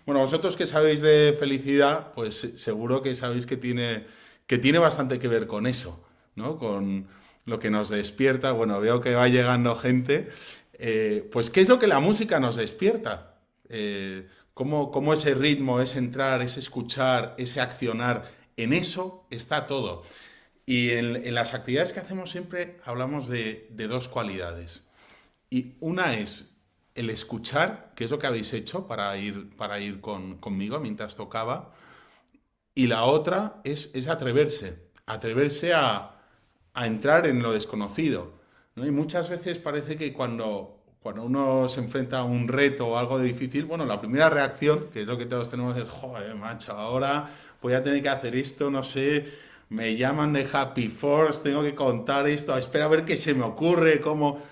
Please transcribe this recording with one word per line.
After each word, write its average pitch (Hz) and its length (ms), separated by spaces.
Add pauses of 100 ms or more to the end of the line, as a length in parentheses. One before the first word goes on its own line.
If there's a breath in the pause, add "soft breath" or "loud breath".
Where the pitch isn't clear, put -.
Bueno, 143 140
vosotros 160 360
que 175 100
sabéis 156 340
de 151 380
felicidad, 139 760
pues, 110 260
se-, - 180
seguro 120 440
que 131 120
sabéis 123 320
que 131 100
tiene, 120 500 (400 loud breath)
que 131 120
tiene 139 200
bastante 143 400
que 123 100
ver 113 180
con 107 200
eso, 90 380 (320 soft breath)
¿no? 139 220
Con 98 500 (360 loud breath)
lo 113 140
que 110 120
nos 107 180
despierta. 131 640
Bueno, 110 280
veo 117 200
que 123 140
va 123 140
llegando 123 480
gente. 127 520 (460 loud breath)
Eh, 110 580
pues, 120 180
¿qué 185 100
es 190 80
lo 254 100
que 233 80
la 151 140
música 208 400
nos 120 160
despierta? 117 800 (320)
Eh, 98 600 (260 soft breath)
¿cómo, 143 360
cómo 147 240
ese 151 200
ritmo, 135 460
ese 131 180
entrar, 127 440
ese 123 180
escuchar, 127 760
ese 127 220
accionar, 120 640 (320 loud breath)
en 117 160
eso 185 580
está - 360
todo? 110 380 (640 loud breath)
Y 120 240
en, 120 260
en 120 180
las 117 200
actividades 131 380
que 202 80
hacemos 185 300
siempre 175 540
hablamos 127 440
de, 110 420
de 110 180
dos 127 200
cualidades. 87 800 (640 soft breath)
Y 127 300
una 165 360
es - 420 (360)
el 117 160
escuchar, 139 840
que 120 80
es 113 60
lo 143 80
que 143 100
habéis 113 240
hecho 175 340
para 101 320
ir, 101 380
para 104 240
ir 101 200
con, 92 380
conmigo 104 420
mientras 107 360
tocaba. 113 580 (1000 loud breath)
Y 127 120
la 113 180
otra 170 600
es, 147 300
es 131 140
atreverse, 131 840 (160)
atreverse 139 680
a, 120 460 (540 soft breath)
a 120 120
entrar 139 400
en 127 160
lo 113 100
desconocido, 104 800 (440 soft breath)
¿no? 123 100
Y 147 40
muchas 156 380
veces 175 300
parece 147 380
que 151 160
cuando, 113 720 (160)
cuando 110 240
uno 131 440
se 127 120
enfrenta 131 400
a 123 40
un 120 240
reto 135 400
o 117 100
algo 123 200
de 127 80
difícil, 127 380
bueno, 160 220
la 104 140
primera 135 300
reacción, 147 600
que 107 100
es 104 60
lo 123 100
que 120 80
todos 120 240
tenemos, 123 260
es, 117 120
"Joder, 113 480
macho, 113 360
ahora 131 560 (320 loud breath)
voy 123 140
a 131 80
tener 139 200
que 139 60
hacer 131 280
esto, 135 340
no 135 140
sé, 143 420 (420 loud breath)
me 113 280
llaman 147 360
de 139 200
Happy 131 360
Force, 147 540
tengo 147 200
que 147 120
contar 139 540
esto, 147 280
espera 147 300
a - 20
ver 160 160
qué 160 120
se 147 180
me 127 100
ocurre, 160 560
cómo", 147 400 (100)